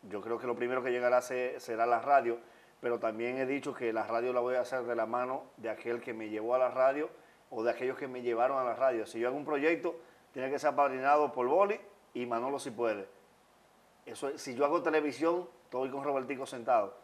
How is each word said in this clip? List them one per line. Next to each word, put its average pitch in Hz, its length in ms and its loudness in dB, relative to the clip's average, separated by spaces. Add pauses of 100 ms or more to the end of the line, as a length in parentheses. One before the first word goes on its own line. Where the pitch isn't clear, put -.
Yo 98 120 -8
creo 117 160 -4
que 120 100 -8
lo 120 80 0
primero 123 280 0
que 127 80 0
llegará 123 300 4
se-, 127 400 -4
será 117 240 -2
la 117 160 4
radio, 123 360 4 (440)
pero 120 180 0
también 117 380 -2
he 135 80 0
dicho 139 280 -4
que 117 200 -2
la 110 100 0
radio 117 300 0
la 123 80 2
voy 127 140 0
a 123 60 2
hacer 123 220 -2
de 117 120 -2
la 113 100 0
mano 127 380 -4 (120)
de 113 140 -8
aquel 117 320 -4
que 120 120 -8
me 110 160 -8
llevó 110 260 0
a - 20 4
la 127 120 4
radio 135 400 2 (400)
o 113 140 -6
de 117 80 2
aquellos 131 260 -2
que 139 120 -8
me 127 120 -10
llevaron 123 360 2
a 131 80 0
la 113 100 0
radio. 120 300 2
Si 117 140 -8
yo 123 100 2
hago 143 80 -4
un 143 80 -6
proyecto, 160 500 0 (380)
tiene 131 160 -6
que 135 100 -2
ser 143 120 2
apadrinado 139 600 4
por 123 160 0
Boli 202 320 4 (340)
y 123 120 -4
Manolo 123 340 -2
si 135 120 -8
puede. 107 360 -2 (1000)
Eso 123 240 -8
es, 147 120 -8
si 131 140 -10
yo 139 100 4
hago 156 180 4
televisión, 156 640 2 (160)
estoy 131 260 -4
con 135 140 -8
Robertico 135 420 -2
sentado. 117 480 2 (100)